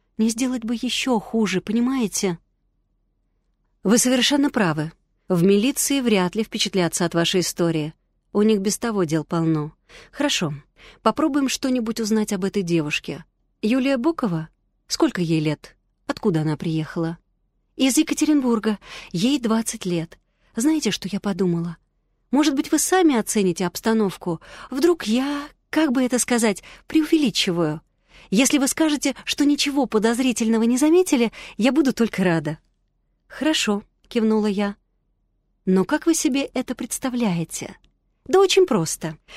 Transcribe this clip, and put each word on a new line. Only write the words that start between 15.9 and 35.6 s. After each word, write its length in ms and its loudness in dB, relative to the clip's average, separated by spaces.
Откуда 360 0
она 140 -2
приехала? 640 -4
Из 240 2
Екатеринбурга. 800 0
Ей 300 0
двадцать 440 -2
лет. 320 -4
Знаете, 380 0
что 180 -8
я 80 -4
подумала? 580 -2
Может 240 2
быть, 160 -2
вы 80 2
сами 380 4
оцените 500 0
обстановку? 760 -2
Вдруг 340 0
я, 440 -2
как 200 2
бы 140 2
это 160 0
сказать, 420 0
преувеличиваю. 920 0
Если 280 4
вы 100 2
скажете, 560 0
что 200 -2
ничего 420 0
подозрительного 760 0
не 160 2
заметили, 540 4
я 160 2
буду 200 2
только 300 0
рада. 360 0
"Хорошо", 560 -2
кивнула 380 2
я. 300 -2